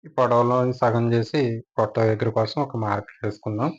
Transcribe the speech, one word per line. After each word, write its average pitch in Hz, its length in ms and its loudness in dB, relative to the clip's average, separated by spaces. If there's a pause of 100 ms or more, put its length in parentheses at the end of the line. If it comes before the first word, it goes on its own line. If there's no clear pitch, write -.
ఈ - 40 -20
పొడవులో 120 480 2 (160)
సగం 117 360 2
చేసి 117 320 0 (320)
పొట్ట 110 280 -2
దగ్గర 110 300 2
కోసం 110 300 -2
ఒక 139 160 -4
మార్క్ 104 400 -4
వేసుకుందాం. 110 640 -4